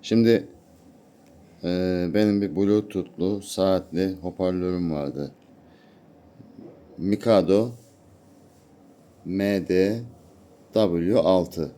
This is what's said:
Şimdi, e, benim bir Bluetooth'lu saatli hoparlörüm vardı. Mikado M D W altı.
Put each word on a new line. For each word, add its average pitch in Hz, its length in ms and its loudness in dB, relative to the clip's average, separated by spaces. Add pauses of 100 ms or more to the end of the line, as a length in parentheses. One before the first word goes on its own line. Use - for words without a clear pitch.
Şimdi, 113 460 2 (1160)
e, 90 500 -2
benim 104 280 2
bir 95 140 -4
Bluetooth'lu 98 840 -2
saatli 95 720 -2
hoparlörüm 90 800 -4
vardı. 71 400 -6 (1700)
Mikado 101 720 2 (1500)
M 95 420 -2
D 95 340 2 (720)
W 95 460 2
altı. 85 580 0